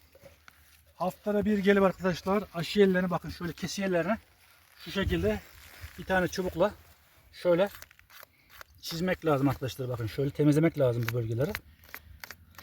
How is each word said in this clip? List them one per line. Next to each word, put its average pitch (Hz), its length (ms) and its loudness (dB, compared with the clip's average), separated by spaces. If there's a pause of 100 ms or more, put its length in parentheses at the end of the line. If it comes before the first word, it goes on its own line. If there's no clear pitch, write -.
(960)
Haftada 202 500 -2
bir 208 120 2
gelip 196 260 6
arkadaşlar 185 600 0 (100)
aşı 170 260 -2
yerlerini, 185 300 4
bakın 165 200 -4
şöyle 175 240 -8
kesi - 280 -8
yerlerini 185 360 0 (680)
şu 170 80 -14
şekilde 190 480 0 (600)
bir 170 40 -10
tane 185 240 0
çubukla 185 440 -2 (640)
şöyle 180 360 2 (1120)
çizmek 170 440 -4
lazım 139 240 2
arkadaşlar. 127 400 -6
Bakın 117 180 -4
şöyle 139 240 -4
temizlemek 151 480 2
lazım 120 300 2
bu 120 60 -4
bölgeleri. 120 360 -4 (1120)